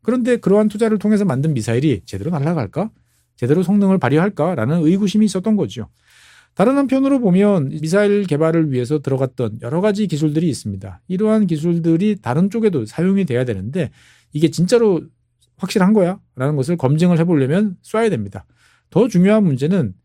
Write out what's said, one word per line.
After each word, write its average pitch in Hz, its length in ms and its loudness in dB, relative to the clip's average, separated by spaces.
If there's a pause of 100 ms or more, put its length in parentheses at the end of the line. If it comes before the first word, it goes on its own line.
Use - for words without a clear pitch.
그런데 240 320 0
그러한 214 320 2
투자를 214 320 0
통해서 208 240 2
만든 147 300 0
미사일이 117 520 0
제대로 104 260 -8
날아갈까? 156 600 -4 (460)
제대로 151 260 0
성능을 190 340 2
발휘할까라는 156 880 0
의구심이 196 400 2
있었던 196 300 0
거죠. 117 320 -4 (640)
다른 240 240 2
한편으로 269 420 2
보면 190 500 2
미사일 196 540 0
개발을 160 480 0
위해서 127 280 -2
들어갔던 127 640 -4
여러 135 180 -4
가지 208 280 0
기술들이 156 420 -2
있습니다. 98 580 -10
이러한 214 380 0
기술들이 170 760 0
다른 156 300 0
쪽에도 196 360 -2
사용이 190 400 -2
돼야 123 200 -2
되는데 120 460 -6 (420)
이게 151 160 2
진짜로 190 520 0 (560)
확실한 196 360 0
거야? 190 260 2 (160)
라는 139 200 -2
것을 143 220 -2
검증을 160 420 2
해보려면 170 640 0
쏴야 226 260 -2
됩니다. 107 340 -6 (460)
더 226 180 2
중요한 208 360 4
문제는 143 500 -2 (120)